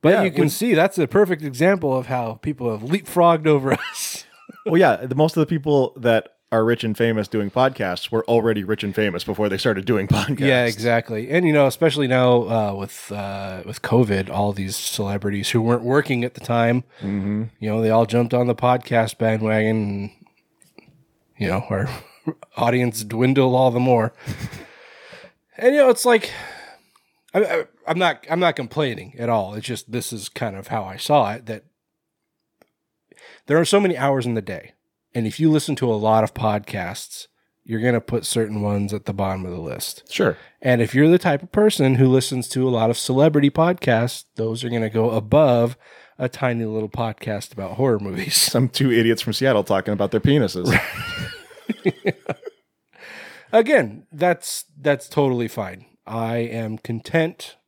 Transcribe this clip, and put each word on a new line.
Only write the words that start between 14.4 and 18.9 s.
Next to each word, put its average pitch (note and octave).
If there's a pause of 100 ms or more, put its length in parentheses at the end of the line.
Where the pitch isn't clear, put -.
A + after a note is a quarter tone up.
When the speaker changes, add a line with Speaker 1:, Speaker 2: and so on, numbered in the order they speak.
Speaker 1:
these F#2+
celebrities G2+
who A#2
weren't A#2
working C3
at B2+
the -
time, A#2 (180)
Speaker 2:
Mm-hmm. G2+ (160)
Speaker 1:
you G#2+
know, A2
they A2
all A2+
jumped A#2+
on B2
the A#2
podcast A#2+